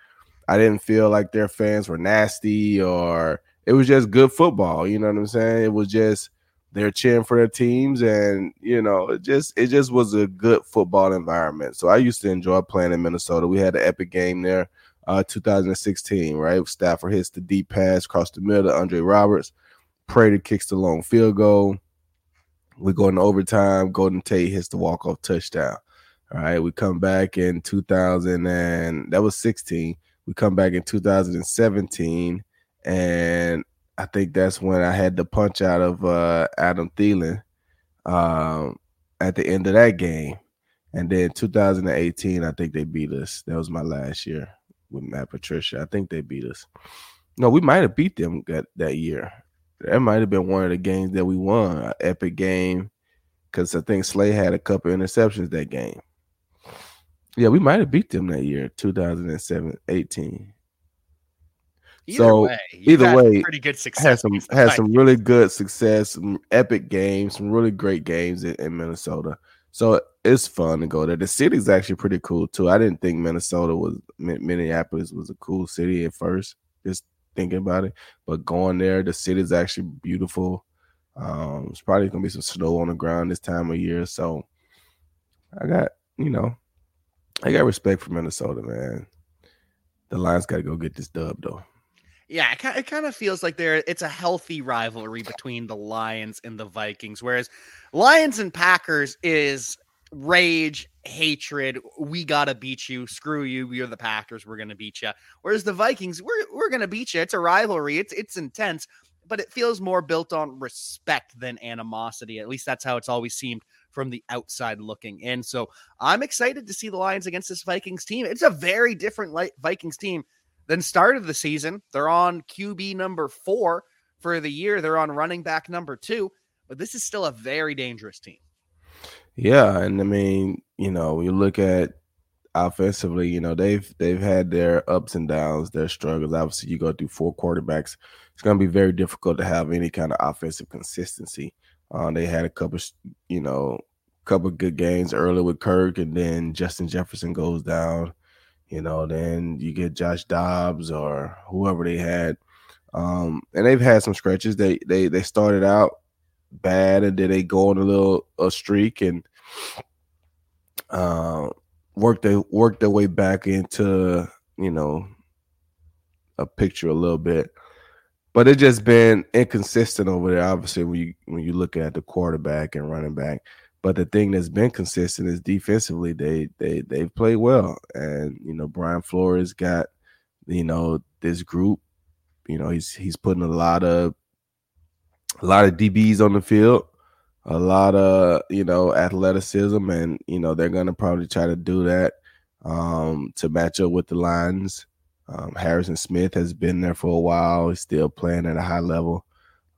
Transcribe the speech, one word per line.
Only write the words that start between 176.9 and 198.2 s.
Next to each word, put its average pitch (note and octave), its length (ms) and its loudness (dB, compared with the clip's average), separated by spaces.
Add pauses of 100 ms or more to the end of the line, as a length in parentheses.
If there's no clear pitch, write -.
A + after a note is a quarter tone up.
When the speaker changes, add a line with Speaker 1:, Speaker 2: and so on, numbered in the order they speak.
Speaker 1:
played A2+ 220 2
well. A2 420 2 (160)
And, D2 480 -6
you D#2+ 120 -12
know, D#2 120 -8
Brian E2+ 360 -4
Flores F2+ 500 0
got, F2 360 -2 (600)
you F2 160 -2
know, E2 400 -2 (160)
this E2+ 240 -4
group, F#2 380 0 (640)
you D#2 100 -6
know, D#2 120 -4
he's, E2+ 240 -6
he's F#2 240 -8
putting F2+ 260 -2
a E2+ 40 -2
lot E2+ 360 2
of, F2 320 2 (1300)
a - 40 -6
lot G2 200 8
of F#2 100 4
D G#2+ 140 4
Bs G#2+ 340 6
on G#2 80 6
the G2+ 80 4
field, G#2+ 460 6 (580)
a E2 160 -2
lot F#2+ 340 6
of, F#2+ 560 6
you G2 140 0
know, F2+ 320 2
athleticism, F#2+ 920 0
and, E2 280 -2 (100)
you F2+ 120 -4
know, E2 140 0
they're E2 160 0
gonna F2+ 240 -2
probably F2 340 -2
try F2 180 -2
to E2+ 120 -2
do F2+ 260 -2
that, F2+ 300 2 (500)
um, D#2+ 720 -4
to E2 140 -4
match E2+ 320 0
up F2 100 2
with F2+ 160 0
the E2+ 80 -6
Lions. F2 680 -2 (420)
Um, - 280 -14
Harrison F2 420 -2
Smith F2+ 380 -2
has F2 180 -2
been F2 260 -2
there F2 140 -2
for E2+ 240 -2
a - 20 2
while. E2+ 480 2
He's F2+ 140 -4
still D2+ 260 0
playing F2 380 -4